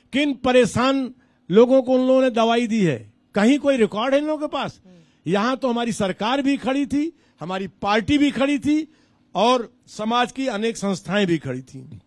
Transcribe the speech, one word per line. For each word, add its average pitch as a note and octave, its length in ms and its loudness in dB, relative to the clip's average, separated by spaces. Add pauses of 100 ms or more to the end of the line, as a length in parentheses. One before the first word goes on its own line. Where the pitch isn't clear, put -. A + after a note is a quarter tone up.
(140)
किन C#4+ 200 0
परेशान B3+ 760 2 (400)
लोगों B3 300 6
को B3+ 120 0
उन B3+ 140 2
लोगों C4 140 4
ने C4 80 2
दवाई A#3 380 0
दी G#3+ 140 0
है। B2 320 -2 (220)
कहीं A#3+ 240 4
कोई C#4 180 2
रिकॉर्ड A3+ 360 0
है C#4+ 60 4
इन D4+ 80 -4
लोगों D4+ 200 -4
के - 40 -6
पास? B3+ 300 -8 (460)
यहां G#3 280 0
तो C4 140 -2
हमारी A#3 220 -2
सरकार G#3 500 -2
भी C#4 160 0
खड़ी C4+ 280 -2
थी, D4 280 -4 (260)
हमारी F#3 280 -8
पार्टी G#3+ 500 -2
भी C#4+ 140 2
खड़ी C#4 280 -2
थी D4+ 320 -2 (440)
और A#3 380 0 (140)
समाज A#3 440 -2
की C4+ 160 -6
अनेक A3 300 -4
संस्थाएं F#3+ 500 -2
भी E3+ 100 0
खड़ी C3 240 -8
थी। C3 440 -20